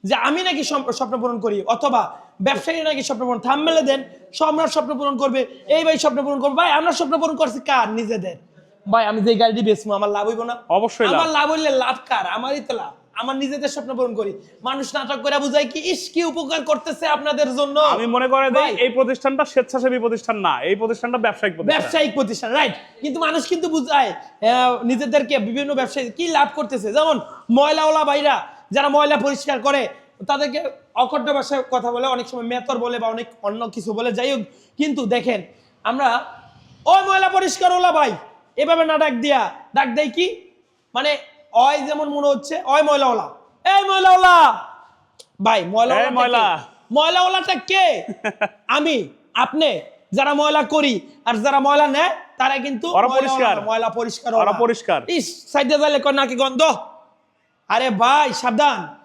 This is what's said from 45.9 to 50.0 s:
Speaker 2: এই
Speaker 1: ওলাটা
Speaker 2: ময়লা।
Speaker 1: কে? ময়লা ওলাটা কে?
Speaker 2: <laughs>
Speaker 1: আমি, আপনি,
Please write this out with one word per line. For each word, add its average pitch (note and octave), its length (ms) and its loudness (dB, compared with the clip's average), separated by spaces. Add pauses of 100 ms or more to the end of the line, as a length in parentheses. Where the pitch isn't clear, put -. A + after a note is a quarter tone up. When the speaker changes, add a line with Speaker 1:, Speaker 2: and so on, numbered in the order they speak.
Speaker 2:
এই G3+ 60 2
Speaker 1:
ওলাটা B3+ 140 0
Speaker 2:
ময়লা। A#3 480 2
Speaker 1:
কে? - 320 -14
ময়লা E4 260 4
ওলাটা F#4 340 0
কে? F4 500 0 (280)
Speaker 2:
<laughs> - 360 -6
Speaker 1:
আমি, C#4 400 0 (260)
আপনি, C4 460 0 (320)